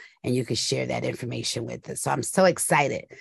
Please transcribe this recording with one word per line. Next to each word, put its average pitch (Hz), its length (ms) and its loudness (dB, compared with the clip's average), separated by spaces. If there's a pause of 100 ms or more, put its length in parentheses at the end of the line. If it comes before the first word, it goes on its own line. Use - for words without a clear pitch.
(220)
and 123 120 0
you 127 100 0
can 120 100 -2
share 131 320 0
that 127 160 -2
information 120 640 -4
with 120 240 -10
us. 151 140 -8
So 139 80 -2
I'm 143 120 0
so 190 220 4
excited 151 640 2 (140)